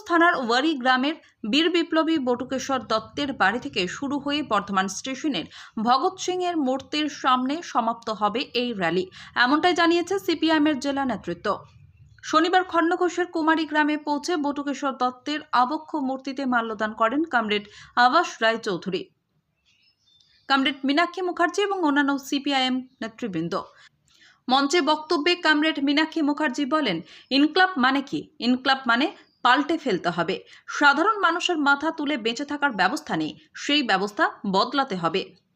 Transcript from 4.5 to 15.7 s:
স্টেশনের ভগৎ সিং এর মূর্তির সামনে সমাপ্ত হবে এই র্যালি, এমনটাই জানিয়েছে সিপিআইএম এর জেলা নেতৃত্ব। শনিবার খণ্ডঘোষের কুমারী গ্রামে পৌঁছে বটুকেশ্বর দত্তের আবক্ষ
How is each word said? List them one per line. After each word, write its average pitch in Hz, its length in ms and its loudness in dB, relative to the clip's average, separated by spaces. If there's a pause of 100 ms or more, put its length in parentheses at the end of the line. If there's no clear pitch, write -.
স্টেশনের 262 580 -6 (380)
ভগৎ 277 360 2
সিং 359 240 -4
এর 349 140 -2
মূর্তির 285 520 -2
সামনে 262 540 0
সমাপ্ত 226 460 -4
হবে 214 440 -2
এই 240 200 -2
র্যালি, 180 360 -2 (260)
এমনটাই 311 380 4
জানিয়েছে 339 460 2
সিপিআইএম 320 480 2
এর 302 120 0
জেলা 277 260 -2
নেতৃত্ব। 190 540 -4 (640)
শনিবার 349 400 2
খণ্ডঘোষের 349 640 0
কুমারী 320 400 0
গ্রামে 302 320 0
পৌঁছে 302 400 -2
বটুকেশ্বর 285 540 -4
দত্তের 262 480 -4 (120)
আবক্ষ 285 440 0